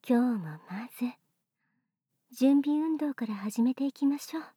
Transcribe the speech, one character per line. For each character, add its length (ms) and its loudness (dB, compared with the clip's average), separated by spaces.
今 300 2
日 80 -6
も 0 -
ま 180 -10
ず、 160 -6
準 260 6
備 160 2
運 200 0
動 160 -4
か 100 -6
ら 100 -6
始 280 -4
め 120 2
て 120 -2
い 80 -4
き 100 -2
ま 140 2
し 180 -10
ょ 40 -4
う。 20 -16